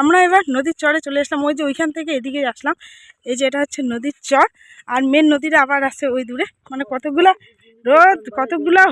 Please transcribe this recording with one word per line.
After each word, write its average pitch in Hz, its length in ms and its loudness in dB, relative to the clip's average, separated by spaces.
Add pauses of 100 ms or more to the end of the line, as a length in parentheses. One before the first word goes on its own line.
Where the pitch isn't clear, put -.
আমরা 320 260 2
এবার 381 160 2 (140)
নদীর 285 260 -4
চরে 302 240 0
চলে 285 180 -4
আসলাম, 294 240 -6
ওই 302 100 -2
যে 311 100 -6
ওইখান 311 280 -4
থেকে 320 220 -8
এদিকে 269 220 -8 (120)
আসলাম। 302 220 -6 (560)
এই 254 80 -4
যে 269 100 -4
এটা 277 140 -4
হচ্ছে - 180 -8 (120)
নদীর 240 240 -6 (140)
চর, 285 180 4 (460)
আর 254 60 0 (120)
মেন 311 220 4
নদীটা 302 300 0
আবার 277 160 0 (100)
আছে - 140 -8 (100)
ওই 254 140 -4
দূরে, 254 180 -6 (240)
মানে 262 120 -10 (100)
কতগুলা 302 400 2 (520)
রোদ 330 360 4 (180)
কতগুলা 339 540 2